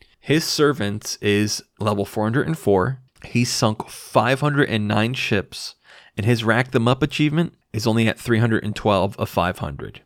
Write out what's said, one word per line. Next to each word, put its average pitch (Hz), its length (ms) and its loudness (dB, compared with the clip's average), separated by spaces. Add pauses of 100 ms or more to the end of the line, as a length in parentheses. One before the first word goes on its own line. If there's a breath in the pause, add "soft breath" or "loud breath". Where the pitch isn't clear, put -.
(200 soft breath)
His 160 240 0
servant 107 800 0
is 104 400 0 (180)
level 104 260 0
four - 180 -4
hundred 117 240 0
and 117 100 -4
four. 101 440 2 (220)
He 120 220 0
sunk - 420 0
five 127 520 0
hundred 143 300 0
and 107 180 -2
nine 107 260 0
ships, - 640 -4 (420 loud breath)
and 101 80 -2
his 117 180 2
Rack 113 280 2
Them 117 160 2
Up 127 160 2
achievement 151 500 0 (180)
is 107 140 -4
only 113 220 2
at - 120 -2
three 117 200 2
hundred 110 240 2
and 104 120 -6
twelve 101 440 0
of 117 100 -4
five 90 300 -2
hundred. - 460 -10